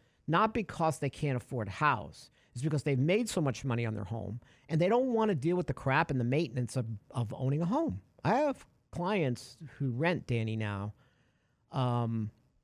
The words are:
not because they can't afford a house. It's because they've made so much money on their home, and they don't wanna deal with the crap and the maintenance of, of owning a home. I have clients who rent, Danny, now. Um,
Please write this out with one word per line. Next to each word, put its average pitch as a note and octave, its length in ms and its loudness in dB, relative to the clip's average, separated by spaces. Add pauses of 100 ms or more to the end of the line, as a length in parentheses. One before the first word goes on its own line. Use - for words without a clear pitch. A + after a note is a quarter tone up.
(260)
not G3+ 280 4
because D#3+ 440 0
they C#3 120 -2
can't C#3+ 260 -2
afford A#2 320 -6
a G2 40 -6
house. G#2 580 0 (220)
It's A#2+ 100 -10
because D3 200 0
they've C#3 160 2
made F#3 300 4
so - 120 -2
much C#3 240 -2
money A#2+ 220 -2
on A2 80 -4
their G#2 100 -6
home, G#2+ 360 -8 (280)
and D#3+ 120 2
they F3 80 4
don't B3 240 4
wanna A3 240 4
deal D#3+ 200 0
with F3 120 -2
the B2+ 60 -2
crap C3+ 360 2
and C#3 80 0
the B2 60 2
maintenance C3 520 0
of, B2+ 80 0 (280)
of A2+ 240 -2
owning C#3 260 0
a E3+ 40 0
home. B3 340 0 (240)
I F#3 120 2
have C#4+ 300 0 (240)
clients E3 640 -2 (220)
who C#3 140 -2
rent, D3+ 340 0
Danny, A2 300 0
now. G#2 360 -4 (800)
Um, A#2+ 580 0 (320)